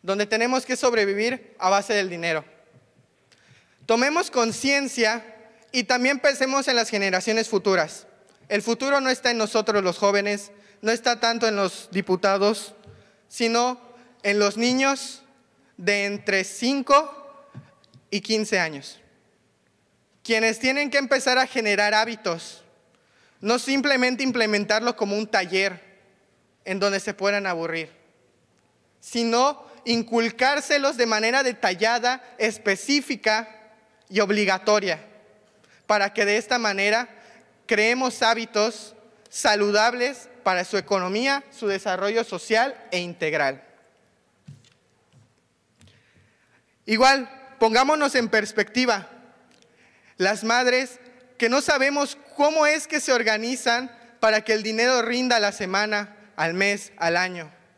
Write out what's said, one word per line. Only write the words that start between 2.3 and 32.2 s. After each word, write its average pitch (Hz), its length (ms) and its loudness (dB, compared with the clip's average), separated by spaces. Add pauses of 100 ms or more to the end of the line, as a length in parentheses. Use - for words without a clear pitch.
Tomemos 269 460 0
conciencia 233 920 0 (480)
y 247 120 0
también 254 360 0
pensemos 269 480 0
en 254 80 0
las 226 140 0
generaciones 208 600 0
futuras. 185 580 0 (420)
El 208 140 0
futuro 262 360 0
no 262 120 0
está 254 180 0
en 233 80 0
nosotros 214 460 0
los 180 160 0
jóvenes, 202 520 0 (300)
no 214 100 0
está 233 280 0
tanto 233 280 0
en 214 80 0
los 196 360 -4
diputados, 196 840 0 (540)
sino 240 520 0 (440)
en 202 160 2
los 202 180 2
niños 262 640 0 (560)
de 202 280 0
entre 196 400 -2
cinco 277 680 2 (960)
y 202 120 -4
quince 214 380 -2
años, 156 420 -8 (1200)
quienes 226 340 0
tienen 269 320 0
que 285 80 0
empezar 262 400 2
a 254 80 2
generar 208 480 0
hábitos, 220 680 -4 (800)
no 233 180 0
simplemente 269 640 0
implementarlo 220 720 0
como 208 220 -4
un 214 100 -4
taller 190 540 -2 (840)
en 190 160 -6
donde 196 200 0
se 196 140 -8
puedan 202 320 -2
aburrir, 165 460 -6 (1080)
sino 240 680 0 (160)
inculcárselos 247 1120 0
de 240 80 2
manera 226 380 0
detallada, 233 800 0 (140)